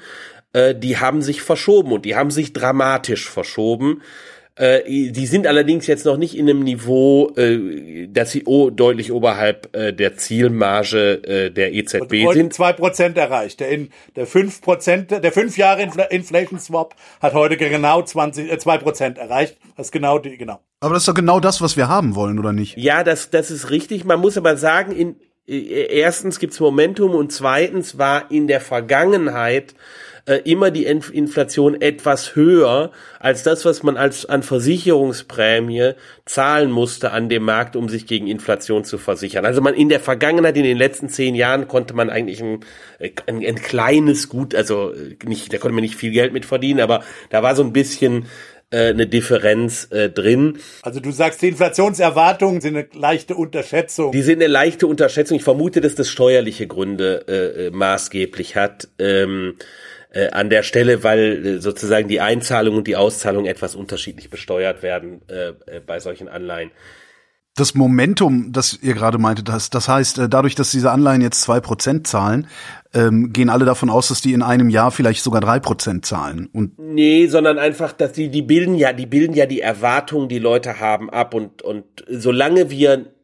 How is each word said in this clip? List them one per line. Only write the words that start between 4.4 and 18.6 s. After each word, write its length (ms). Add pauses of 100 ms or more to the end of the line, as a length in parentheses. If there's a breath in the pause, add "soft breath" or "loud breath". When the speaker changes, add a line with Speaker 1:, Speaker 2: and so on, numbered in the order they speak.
Speaker 1:
Äh, 560
die 160
sind 180
allerdings 400
jetzt 200
noch 120
nicht 180
in 140
einem 140
Niveau, 720
äh, 720
dass 240
sie 140
o-, 260
deutlich 400
oberhalb, 640
äh, 180
der 220
Zielmarge, 1080
äh, 280
der 220
E 100
Z 240
B 140
Speaker 2:
Und 80
heute 100
Speaker 1:
sind. 140
Speaker 2:
zwei 200
Prozent 440
erreicht. 420
Der 100
in, 200 (260 soft breath)
der 100
fünf 360
Prozent, 500
der 200
fünf 260
Jahre 260
Infl-, 260
Inflation 500
Swap 360 (260 soft breath)
hat 120
heute 240
genau 440
zwanzig, 500
äh, 60
zwei 220